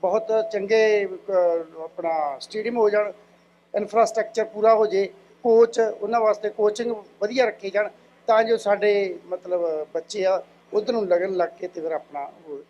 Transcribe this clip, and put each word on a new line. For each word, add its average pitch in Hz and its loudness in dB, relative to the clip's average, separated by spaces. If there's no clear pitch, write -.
ਬਹੁਤ 208 0
ਚੰਗੇ, 208 2
ਅਹ, 170 -2
ਆਪਣਾ 160 -6
ਸਟੇਡੀਅਮ 233 -6
ਹੋ 220 4
ਜਾਣ, 208 0
ਇਨਫਰਾਸਟ੍ਰਕਚਰ 220 0
ਪੂਰਾ 214 2
ਹੋ 214 4
ਜੇ, 196 0
ਕੋਚ, 233 4
ਉਹਨਾਂ 220 0
ਵਾਸਤੇ 214 0
ਕੋਚਿੰਗ 220 -2
ਵਧੀਆ 240 0
ਰੱਖੇ 202 -6
ਜਾਣ, 202 -2
ਤਾਂ 220 4
ਜੋ 226 0
ਸਾਡੇ 202 0
ਮਤਲਬ 175 -4
ਬੱਚੇ 185 -6
ਆ 185 0
ਉੱਧਰ 208 -2
ਨੂੰ 214 0
ਲੱਗਣ 180 0
ਲੱਗ 175 0
ਕੇ - -12
ਤੇ 170 -10
ਫਿਰ 160 -6
ਆਪਣਾ 143 -8
ਹੋਰ 147 -16